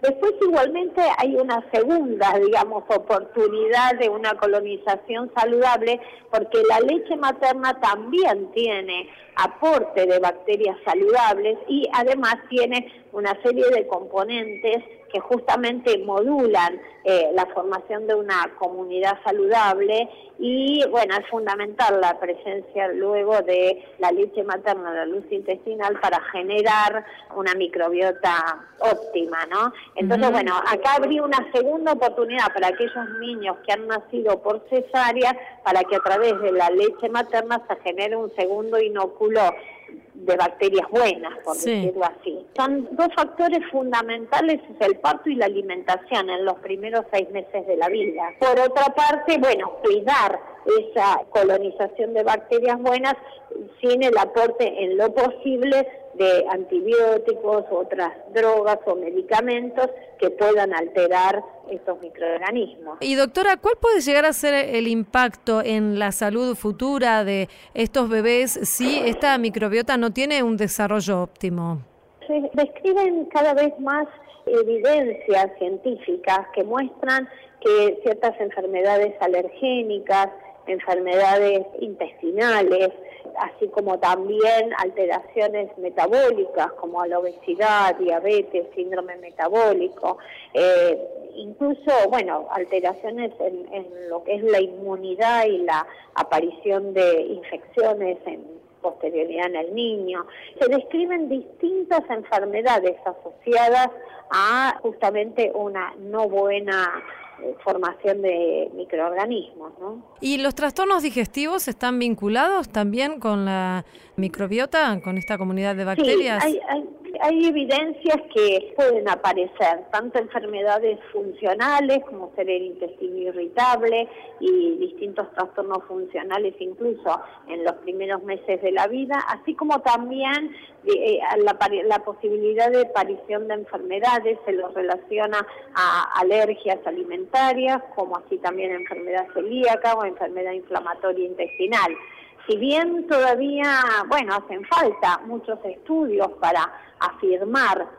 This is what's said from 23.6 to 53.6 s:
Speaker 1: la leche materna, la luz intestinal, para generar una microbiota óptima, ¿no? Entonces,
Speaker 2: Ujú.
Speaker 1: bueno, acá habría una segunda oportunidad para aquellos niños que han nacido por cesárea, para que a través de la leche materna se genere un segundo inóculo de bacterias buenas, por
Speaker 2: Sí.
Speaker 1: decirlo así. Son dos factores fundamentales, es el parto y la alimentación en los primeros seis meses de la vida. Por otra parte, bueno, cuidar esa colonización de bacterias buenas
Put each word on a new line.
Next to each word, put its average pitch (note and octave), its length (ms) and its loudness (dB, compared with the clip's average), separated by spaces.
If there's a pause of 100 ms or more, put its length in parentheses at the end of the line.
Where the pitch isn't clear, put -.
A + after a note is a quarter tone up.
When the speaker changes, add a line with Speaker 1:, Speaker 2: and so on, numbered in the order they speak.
Speaker 1:
la F3 140 2
leche G3+ 320 0
materna, F#3+ 480 -4
la E3 140 -4
luz G3 240 -6
intestinal, G3+ 680 -4
para F3+ 200 2 (100)
generar G#3 720 0 (300)
una F#3+ 200 -2
microbiota F3 1120 0 (100)
óptima, E3+ 600 -2 (120)
¿no? A3 220 0 (240)
Entonces, A3 320 2
Speaker 2:
Ujú. A#3+ 60 2
Speaker 1:
bueno, F#3+ 220 0
acá A3+ 380 0
habría D4 300 2
una C4+ 280 0
segunda D4+ 400 2
oportunidad A#3+ 640 0
para F#3 140 2
aquellos A#3 500 -4
niños A3+ 380 -6 (100)
que G#3 60 2
han A3 160 -2
nacido G#3+ 520 0
por G#3+ 300 -2
cesárea, B3+ 640 2 (280)
para F#3 180 4
que F#3+ 140 0
a F3+ 40 2
través G3+ 400 2
de G3+ 120 0
la F3 180 4
leche G#3 380 2
materna A#3 600 0
se G3 140 -4
genere G3 320 -4
un A3 220 -4
segundo G#3+ 440 0
inóculo G#3+ 600 0 (760)
de F3+ 220 0
bacterias F3+ 540 2
buenas, G3 420 2 (100)
por D#3+ 140 -4
Speaker 2:
Sí. A3+ 140 -2
Speaker 1:
decirlo F#3 340 0
así. E3+ 500 -6
Son C4+ 380 -2
dos E4+ 240 2
factores E4 440 0 (120)
fundamentales, B3+ 880 0 (180)
es G#3+ 80 2
el G3 120 4
parto - 320 -2
y C#4+ 40 0
la A3+ 120 2
alimentación F#3+ 840 -2
en F#3 160 -2
los F#3 140 -2
primeros G#3 520 -4
seis G3 200 0
meses G3 360 -8
de F#3 100 0
la E3 120 0
vida. F#3 400 -2 (100)
Por B3+ 220 4
otra C4+ 340 2
parte, D4 440 2
bueno, A#3 440 0
cuidar G#3+ 560 2 (540)
esa G3 380 2
colonización G3 840 0
de A3+ 100 2
bacterias A#3 560 2
buenas B3+ 360 0 (640)